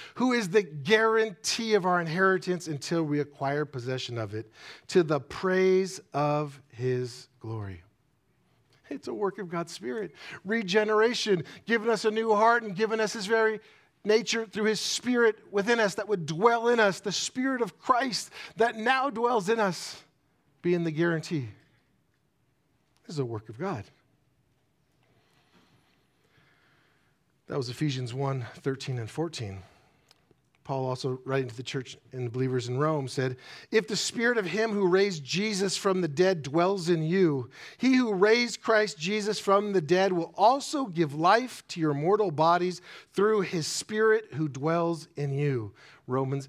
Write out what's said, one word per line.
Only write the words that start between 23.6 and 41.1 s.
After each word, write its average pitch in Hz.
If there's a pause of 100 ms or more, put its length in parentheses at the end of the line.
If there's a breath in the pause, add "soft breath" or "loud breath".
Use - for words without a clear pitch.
That -
was 127
Ephesians 127
one 135 (100)
thirteen 131
and 110
fourteen. 110 (1080 soft breath)
Paul, 135
also 127
writing 131
to 113
the 127
church - (160)
and 123
believers 127
in 123
Rome, 147
said, 127 (360 loud breath)
"If 220
the 208
spirit 233
of 202
him 214
who 202
raised 190
Jesus 185
from 190
the 175
dead 170
dwells 170
in 165
you, 156 (280 loud breath)
he 254
who 240
raised 220
Christ 214
Jesus 196
from 202
the 190
dead 185
will 165
also 269
give 160